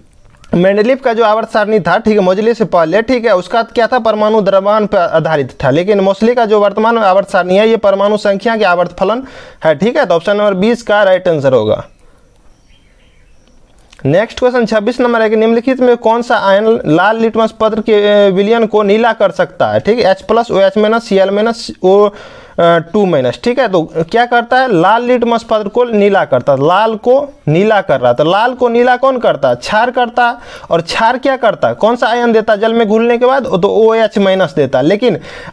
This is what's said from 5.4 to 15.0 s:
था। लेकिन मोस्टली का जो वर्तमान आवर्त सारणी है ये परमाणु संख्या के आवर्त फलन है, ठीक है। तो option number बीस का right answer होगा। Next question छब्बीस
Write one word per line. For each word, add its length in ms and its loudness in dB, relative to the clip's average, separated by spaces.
था। 60 2
लेकिन 300 0
मोस्टली 340 0
का 100 0
जो 160 2
वर्तमान 380 0
आवर्त 320 0
सारणी 260 0
है 120 2
ये 80 2
परमाणु 400 0
संख्या 400 -2
के 80 -2
आवर्त 340 0
फलन 240 -2
है, 100 2
ठीक 220 -2
है। 100 0
तो 80 0
option 220 -2
number 180 0
बीस 280 0
का 200 0
right 260 2
answer 240 0
होगा। 320 0
Next 360 0
question 260 0
छब्बीस 340 -2